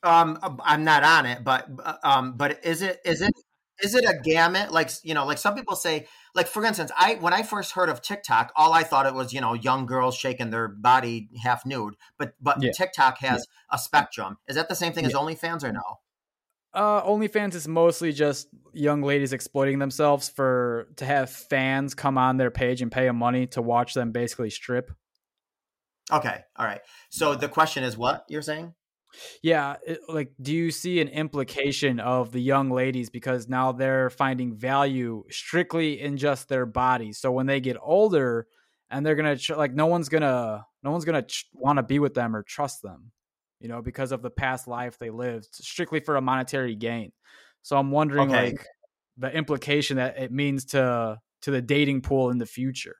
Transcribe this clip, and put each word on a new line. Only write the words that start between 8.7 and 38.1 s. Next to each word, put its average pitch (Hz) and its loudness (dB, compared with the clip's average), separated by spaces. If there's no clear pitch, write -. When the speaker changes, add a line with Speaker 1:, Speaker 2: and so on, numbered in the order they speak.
Speaker 1:
I 160 6
thought 135 2
it 135 2
was, 127 -4
you 135 -4
know, 117 0
young 127 0
girls 127 0
shaking 123 -4
their 113 -2
body 117 2
half 120 -2
nude, 110 -6
but, 135 -6
but 139 2
Speaker 2:
Yeah. 123 2
Speaker 1:
TikTok 151 2
has 127 -2
Speaker 2:
Yeah. 139 -2
Speaker 1:
a 123 -4
spectrum. 104 0
Is 135 -6
that 160 -2
the - -2
same 170 -2
thing 165 -2
as 127 2
Speaker 2:
Yeah. 143 0
Speaker 1:
OnlyFans 160 -4
or 123 -4
no? 92 -10
Speaker 2:
Uh, 208 2
OnlyFans 208 0
is 151 -8
mostly 165 4
just 143 0
young 147 2
ladies 139 2
exploiting 135 0
themselves 143 2
for, 123 0
to 139 -8
have 135 0
fans 135 -2
come 135 0
on 127 4
their 127 2
page 127 0
and 117 -4
pay 127 2
'em 120 2
money 123 0
to 127 -6
watch 117 0
them 120 -2
basically 120 -4
strip. 123 -6
Speaker 1:
Okay, 147 -2
all 113 -4
right. 101 -6
So 151 0
Speaker 2:
Yeah. 139 -2
Speaker 1:
the 143 -4
question 156 0
is 117 -4
what 123 -2
you're 151 -8
saying? 156 -8
Speaker 2:
Yeah, 151 0
it, 160 -8
like, 147 -6
do 135 -4
you 165 0
see 175 -2
an 143 0
implication 139 -2
of 120 0
the 123 -4
young 135 2
ladies 127 -2
because 123 -6
now 131 0
they're 131 0
finding 127 -2
value 127 0
strictly 160 -2
in 143 -4
just 135 -2
their 131 0
bodies? 120 0
So 131 0
when 131 0
they 139 2
get 127 -4
older 156 2